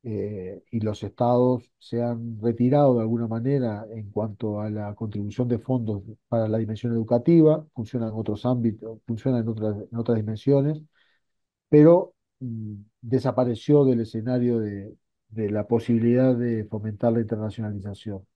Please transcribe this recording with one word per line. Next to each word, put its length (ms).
Eh, 680
y 80
los 240
estados 720
se 240
han 380
retirado 560
de 60
alguna 260
manera 640
en 180
cuanto 500
a 80
la 280
contribución 500
de 140
fondos 420
para 200
la 100
dimensión 340
educativa, 800
funciona 360
en 60
otros 300
ámbitos, 640
funciona 320
en 100
otras, 280
en 40
otras 200
dimensiones, 680
pero, 460
mm, 340
desapareció 840
del 160
escenario 600
de, 360
de 220
la 160
posibilidad 680
de 300
fomentar 480
la 80
internacionalización. 1040